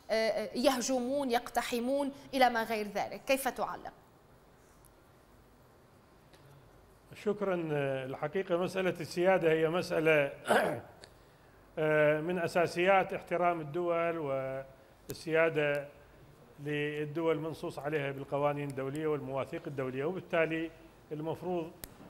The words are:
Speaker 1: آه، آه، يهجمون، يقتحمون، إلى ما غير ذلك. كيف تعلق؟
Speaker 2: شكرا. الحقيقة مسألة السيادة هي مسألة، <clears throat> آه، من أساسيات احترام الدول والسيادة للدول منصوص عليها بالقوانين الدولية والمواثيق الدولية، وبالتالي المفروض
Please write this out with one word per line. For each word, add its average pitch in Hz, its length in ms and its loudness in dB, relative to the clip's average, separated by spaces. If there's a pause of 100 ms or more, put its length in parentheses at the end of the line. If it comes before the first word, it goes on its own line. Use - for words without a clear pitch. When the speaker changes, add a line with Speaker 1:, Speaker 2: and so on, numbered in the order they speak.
(100)
Speaker 1:
آه، - 40 0
آه، 220 400 0
يهجمون، 262 760 0
يقتحمون، 254 800 0 (220)
إلى 262 160 6
ما 233 120 0
غير 214 320 -2
ذلك. 190 320 -4
كيف 269 220 2
تعلق؟ - 440 -6 (3250)
Speaker 2:
شكرا. 202 400 -2 (500)
الحقيقة 160 520 -2
مسألة 185 440 0
السيادة 175 520 4
هي 160 160 4
مسألة، 160 640 2 (160)
<clears throat> 143 320 2 (1000)
آه، 151 420 4
من 180 180 -2
أساسيات 175 760 4
احترام 175 480 0
الدول 170 580 0
والسيادة 143 1700 -2 (800)
للدول 151 720 -2
منصوص 156 400 -6
عليها 143 320 -2
بالقوانين 143 600 -2
الدولية 135 360 -4
والمواثيق 135 600 -4
الدولية، 135 380 -4
وبالتالي 160 680 -2 (420)
المفروض 165 580 -4 (400)